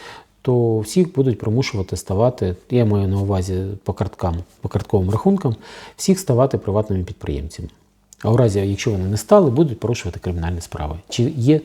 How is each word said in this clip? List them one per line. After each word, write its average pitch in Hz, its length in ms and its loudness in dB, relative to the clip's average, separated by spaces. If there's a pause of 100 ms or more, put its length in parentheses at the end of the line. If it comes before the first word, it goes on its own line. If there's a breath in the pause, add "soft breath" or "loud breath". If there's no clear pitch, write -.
(420 loud breath)
то 120 360 2
всіх 175 360 0
будуть 131 240 2
примушувати 107 580 -2
ставати, 98 600 0 (140)
я 123 140 4
маю 101 240 2
на 98 120 0
увазі 95 440 -2 (200)
по 98 80 -4
карткам, - 440 -4 (240)
по - 80 -6
картковим 95 420 0
рахункам, 139 460 0 (400 loud breath)
всіх 190 220 0
ставати 123 400 2
приватними 101 460 -2
підприємцями. - 640 -8 (540)
А 107 80 0
в 117 60 4
разі, 104 240 4
якщо 98 300 -2
вони 95 140 -2
не 101 120 -2
стали, 190 340 4
будуть 131 300 0
порушувати 110 400 -4
кримінальні 87 400 -2
справи. 78 360 -8 (120)
Чи - 140 0
є 147 420 2